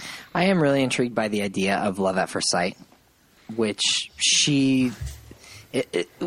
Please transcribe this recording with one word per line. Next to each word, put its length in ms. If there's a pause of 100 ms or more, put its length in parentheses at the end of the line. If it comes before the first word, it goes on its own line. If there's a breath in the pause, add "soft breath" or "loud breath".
(340 loud breath)
I 100
am 180
really 200
intrigued 320
by 140
the 140
idea 340
of 220
love 180
at 140
first 200
sight, 280 (760)
which 640
she, 760 (800 loud breath)
it, 220
it, 160 (180)